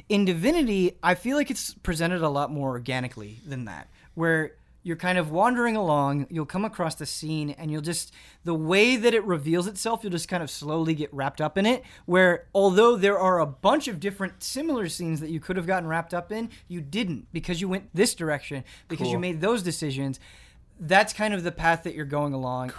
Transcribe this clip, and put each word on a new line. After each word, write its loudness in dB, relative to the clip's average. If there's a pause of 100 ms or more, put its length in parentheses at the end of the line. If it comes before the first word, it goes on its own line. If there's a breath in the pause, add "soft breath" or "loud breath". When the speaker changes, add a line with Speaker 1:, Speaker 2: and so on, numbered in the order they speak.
Speaker 1:
In 4
Divinity, 2 (100)
I 4
feel -2
like 0
it's -8
presented 0
a 2
lot -2
more -4
organically -8
than -8
that, -14 (260 soft breath)
where 0 (280)
you're -6
kind 0
of -2
wandering 2
along, 0
you'll -4
come -2
across -4
the -10
scene, -6
and -6
you'll -4
just, -4 (320 soft breath)
the -2
way 4
that 4
it 2
reveals 0
itself, -2
you'll -6
just -4
kind -2
of -6
slowly -2
get -6
wrapped -4
up 0
in 4
it, 2 (240 soft breath)
where 6 (100)
although 8
there 4
are 4
a 4
bunch 0
of -6
different -6
similar -4
scenes -4
that -8
you -6
could -4
have -4
gotten 0
wrapped -4
up -6
in, -6 (180 soft breath)
you -10
didn't, -4
because -4
you -4
went -4
this 2
direction, -6 (240 soft breath)
because -4
you 0
Speaker 2:
Cool. -2
Speaker 1:
made -4
those 0
decisions. -4 (640 soft breath)
That's 4
kind -2
of -4
the -2
path 2
that -6
you're -8
going -2
along, -6